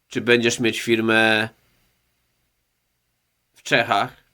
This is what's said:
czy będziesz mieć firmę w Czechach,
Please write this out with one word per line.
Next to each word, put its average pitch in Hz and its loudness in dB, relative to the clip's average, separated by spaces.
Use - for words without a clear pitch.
czy 120 -8
będziesz 120 0
mieć 113 -2
firmę 110 2
w - -20
Czechach, 117 -2